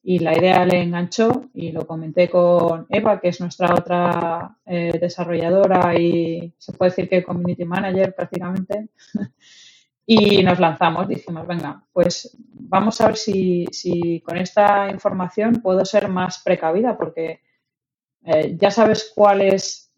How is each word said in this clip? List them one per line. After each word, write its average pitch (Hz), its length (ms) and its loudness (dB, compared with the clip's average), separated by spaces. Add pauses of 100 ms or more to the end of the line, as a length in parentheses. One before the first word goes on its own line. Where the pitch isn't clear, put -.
y 180 200 0
la 160 180 2
idea 185 260 4
le 180 160 2
enganchó 175 720 -2
y 165 180 -10
lo 160 160 -8
comenté 160 420 -2
con 170 580 2
Eva, 208 320 0
que 175 100 0
es - 100 -10
nuestra 175 340 0
otra, 170 880 -2
eh, 170 360 -4
desarrolladora 175 1000 2
y 170 580 -2
se - 180 -18
puede 180 160 2
decir 180 180 -4
que 180 160 2
community 175 400 -4
manager 190 500 -2
prácticamente. 185 760 -6 (240)
<laughs> - 200 -8 (720)
Y 202 380 4
nos 180 160 2
lanzamos, 165 480 0
dijimos, 165 400 -10
"Venga, 170 340 -8 (100)
pues - 440 -2 (160)
vamos 202 480 -2
a 208 80 4
ver 196 80 0
si, 185 560 -2
si 170 480 -4
con 170 160 -10
esta 202 520 2
información 202 720 -2
puedo 190 240 2
ser 202 240 0
más 185 360 -4
precavida", 185 520 0
porque, 165 440 -8 (840)
eh, 160 320 0
ya 196 140 2
sabes 214 420 2
cuál 202 280 4
es 190 400 0 (180)